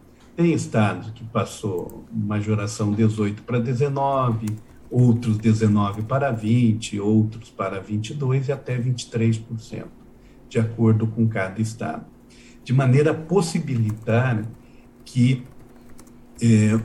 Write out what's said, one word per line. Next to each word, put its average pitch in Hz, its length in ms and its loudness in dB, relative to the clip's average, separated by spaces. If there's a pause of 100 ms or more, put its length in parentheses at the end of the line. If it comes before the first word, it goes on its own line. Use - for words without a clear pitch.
(360)
tem 170 180 2
estado 107 600 -2
que - 120 -16
passou - 880 -6
majoração 104 800 -2
dezoito 107 520 0
para 123 160 -2
dezenove, 135 880 0 (420)
outros 113 480 4
dezenove 104 640 2
para 131 300 -2
vinte, 107 680 0
outros 107 500 0
para 98 300 -6
vinte 107 320 -6
e - 20 -8
dois 135 340 -2
e 143 40 -2
até 131 260 -4
vinte 123 260 -2
e - 80 -16
três 113 260 2
por 113 220 -10
cento, - 320 -14 (580)
de - 80 -2
acordo 113 480 2
com 113 220 0
cada 98 340 -4
estado, - 440 -6 (580)
de 127 100 -4
maneira 135 380 4
a - 20 0
possibilitar 120 1300 0 (600)
que, 127 400 2 (1000)
eh, 110 440 4